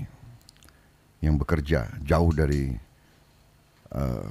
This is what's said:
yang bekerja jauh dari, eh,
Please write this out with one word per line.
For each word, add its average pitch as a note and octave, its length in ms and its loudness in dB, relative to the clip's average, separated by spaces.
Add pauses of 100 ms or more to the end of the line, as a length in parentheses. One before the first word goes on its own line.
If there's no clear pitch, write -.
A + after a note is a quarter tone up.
(1200)
yang D2+ 160 4
bekerja C#2+ 480 0 (160)
jauh E2 300 4
dari, C#2+ 400 0 (1200)
eh, B1 360 -4